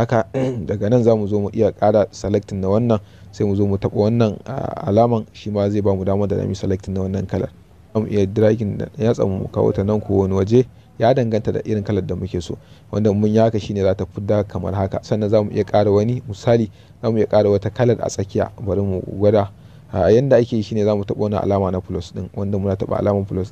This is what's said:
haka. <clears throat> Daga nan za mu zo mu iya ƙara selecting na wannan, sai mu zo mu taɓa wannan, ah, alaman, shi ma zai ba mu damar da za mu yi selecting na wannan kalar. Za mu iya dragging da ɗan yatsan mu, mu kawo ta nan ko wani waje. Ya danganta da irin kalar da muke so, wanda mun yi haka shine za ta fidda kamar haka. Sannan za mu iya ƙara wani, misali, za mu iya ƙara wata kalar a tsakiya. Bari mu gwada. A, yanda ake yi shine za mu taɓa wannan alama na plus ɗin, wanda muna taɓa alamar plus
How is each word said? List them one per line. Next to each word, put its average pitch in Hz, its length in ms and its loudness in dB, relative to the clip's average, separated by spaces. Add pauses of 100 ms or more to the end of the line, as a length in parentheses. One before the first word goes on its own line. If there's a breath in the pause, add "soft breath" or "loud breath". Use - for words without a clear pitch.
haka. 113 240 0 (200)
<clears throat> 120 200 -4
Daga 104 240 -4
nan 123 160 4
za 117 100 6
mu 104 140 -2
zo 104 160 0
mu 95 80 -6
iya 107 180 2
ƙara 104 380 2
selecting 101 560 -4
na 95 80 0
wannan, 113 240 2 (340 loud breath)
sai - 140 -4
mu 101 100 0
zo 101 140 2
mu 98 80 0
taɓa - 160 -4 (160)
wannan, 113 400 0
ah, - 400 -6
alaman, 113 420 2
shi - 220 -10
ma 101 160 0
zai 104 160 0
ba 98 80 4
mu 95 100 -2
damar 98 240 0
da 98 100 -2
za 98 40 -2
mu 98 80 -4
yi 101 80 -4
selecting 95 400 -4
na 95 80 -2
wannan 95 240 -4
kalar. - 240 -4 (400)
Za 110 80 -2
mu - 80 -4
iya 101 160 2
dragging 107 560 0
da - 40 -6 (120)
ɗan 123 160 -2
yatsan 107 160 0
mu, 95 160 -2
mu - 80 -6
kawo 110 180 2
ta 98 140 -2
nan 107 160 0
ko 98 240 0
wani 95 80 -2
waje. 107 320 4 (340 soft breath)
Ya 120 140 4
danganta 113 380 0
da - 160 -4
irin 107 160 -2
kalar 98 240 -2
da 92 80 -4
muke 92 260 -6
so, - 140 -10 (360 loud breath)
wanda 104 220 2
mun 107 160 2
yi 107 80 2
haka 110 220 4
shine 101 240 -4
za 95 120 4
ta - 100 -4
fidda 104 420 -2
kamar 95 260 -6
haka. 98 300 -4
Sannan 107 260 -2
za 107 140 4
mu 101 80 -6
iya 107 160 0
ƙara 104 240 2
wani, 107 360 2
misali, 113 440 0 (300 loud breath)
za 117 100 -2
mu 117 60 0
iya 104 100 2
ƙara 101 240 4
wata 101 180 0
kalar 117 300 0
a - 80 -4
tsakiya. 101 440 -4 (120)
Bari 98 180 -2
mu 95 220 -2
gwada. 101 480 2 (400 loud breath)
A, 92 200 2
yanda 127 280 6
ake 120 160 0
yi 110 80 0
shine 107 220 -2
za 104 100 2
mu 101 80 -2
taɓa - 160 -6
wannan 104 240 0
alama 98 280 0
na 92 100 -2
plus 90 340 -8
ɗin, 92 180 -8
wanda 101 240 -4
muna 95 180 -2
taɓa 98 240 -4
alamar 101 280 0
plus 95 240 -6